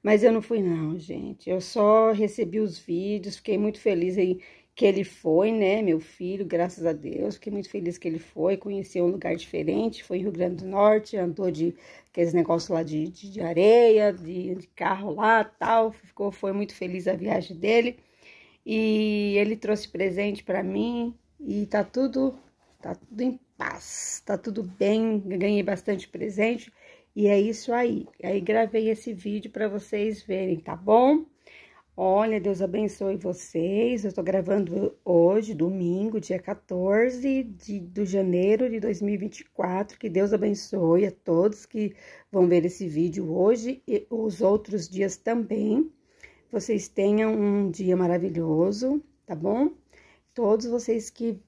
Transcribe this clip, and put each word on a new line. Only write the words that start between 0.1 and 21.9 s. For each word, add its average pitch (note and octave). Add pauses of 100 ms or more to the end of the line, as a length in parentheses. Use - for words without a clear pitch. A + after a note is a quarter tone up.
eu A3+
não A3
fui, A3+
não, E3
gente. E3+
Eu F#3
só A3
recebi G#3
os G3+
vídeos, F#3+
fiquei G3+
muito G#3
feliz F#3
aí F3+ (340)
que A3
ele G3
foi, F3+
né, G#3+
meu E3
filho, F#3
graças F3
a D#3+
Deus. G3+
Fiquei -
muito G3+
feliz F3
que F3+
ele D#3+
foi, F3
conheceu G3
um F3
lugar F3
diferente, G3
foi F3+
em F#3+
Rio G3
Grande F3
do -
Norte, G#3
andou F3+
de E3 (340)
aqueles E3+
negócios E3+
lá E3
de, D#3
de, G3
de G3+
areia, G#3
de, F3+
de F#3
carro F#3+
lá, A3
tal. A3+
Ficou, -
foi G3
muito G3+
feliz F#3
a F#3
viagem F#3
dele. A#3 (640)
E G#3+
ele G#3
trouxe G#3
presente F#3+
pra G3
mim A#3 (240)
e G#3
tá G#3
tudo, C4 (420)